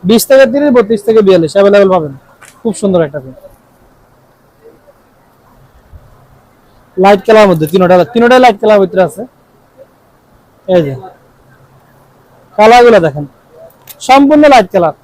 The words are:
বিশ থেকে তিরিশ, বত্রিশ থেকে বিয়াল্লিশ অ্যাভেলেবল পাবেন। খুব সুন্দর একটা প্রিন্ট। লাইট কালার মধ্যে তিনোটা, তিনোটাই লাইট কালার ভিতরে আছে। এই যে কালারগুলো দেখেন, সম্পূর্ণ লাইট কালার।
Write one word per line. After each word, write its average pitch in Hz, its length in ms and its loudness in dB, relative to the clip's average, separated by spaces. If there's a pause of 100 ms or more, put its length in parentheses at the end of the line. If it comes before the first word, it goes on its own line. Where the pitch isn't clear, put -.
বিশ 208 260 0
থেকে 269 220 4
তিরিশ, 285 240 -2
বত্রিশ 220 320 -2
থেকে 220 200 0
বিয়াল্লিশ 170 280 0
অ্যাভেলেবল 202 400 2
পাবেন। 151 180 -6 (480)
খুব 226 200 -6
সুন্দর 190 260 -2
একটা 143 160 -12
প্রিন্ট। 131 160 -20 (3500)
লাইট 196 300 2
কালার 220 240 4
মধ্যে 160 220 -2
তিনোটা, 180 220 2 (180)
তিনোটাই 240 300 2
লাইট 226 180 0
কালার 214 220 0
ভিতরে 185 240 -4
আছে। 170 140 -14 (1500)
এই 185 180 0
যে 139 80 -10 (1600)
কালারগুলো 226 480 2
দেখেন, 147 200 -8 (840)
সম্পূর্ণ 285 360 2 (100)
লাইট 220 200 2
কালার। 170 300 -2